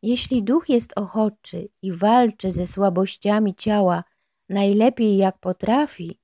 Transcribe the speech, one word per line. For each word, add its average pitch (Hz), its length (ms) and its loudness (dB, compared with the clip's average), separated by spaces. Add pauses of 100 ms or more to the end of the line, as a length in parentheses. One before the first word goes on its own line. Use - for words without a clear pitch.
Jeśli 240 400 -2
duch 262 260 0
jest 240 300 0
ochoczy 208 680 -4 (140)
i 190 100 -6
walczy 214 600 2
ze 175 140 -4
słabościami 196 880 0
ciała 185 500 0 (440)
najlepiej 208 680 2
jak 190 220 2
potrafi 202 840 -4